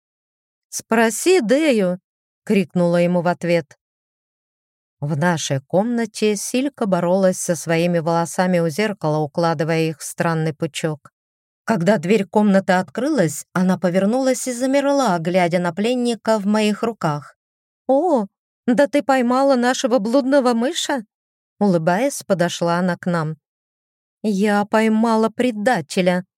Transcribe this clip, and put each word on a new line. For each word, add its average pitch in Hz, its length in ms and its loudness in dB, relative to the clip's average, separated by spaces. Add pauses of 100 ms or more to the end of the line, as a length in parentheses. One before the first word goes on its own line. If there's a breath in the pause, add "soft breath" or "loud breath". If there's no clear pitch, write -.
(680)
«Спроси 233 720 0
Дэю!» 220 580 2 (440)
крикнула 175 540 0
ему 175 240 2
в 165 60 -4
ответ. 170 500 -2 (1200)
В 147 160 -4
нашей 151 460 -2
комнате 220 720 -2
Силька 254 520 -4
боролась 185 500 2
со - 180 -4
своими 170 440 0
волосами 170 600 0
у 170 100 0
зеркала, 160 500 -2
укладывая 160 680 -2
их 156 100 -10
в - 40 -14
странный 160 500 -4
пучок. - 580 -6 (540)
Когда 196 320 2
дверь 185 280 0
комнаты 196 480 2
открылась, 190 800 -2
она 185 240 0
повернулась 220 680 0
и 254 60 -6
замерла, 269 680 0
глядя 175 400 0
на 175 140 -2
пленника 226 640 -2
в 190 60 -6
моих 214 360 0
руках. 165 540 -4 (520)
«О, 269 380 2 (400)
да 254 220 2
ты 294 160 0
поймала 262 520 2
нашего 247 440 0
блудного 247 540 2
мыша?» 254 520 -4 (540)
Улыбаясь, 185 640 0
подошла 170 540 0
она 180 200 -2
к - 100 -12
нам. 160 300 -2 (840)
«Я 208 440 0
поймала 220 640 2
предателя», 202 960 -2 (120)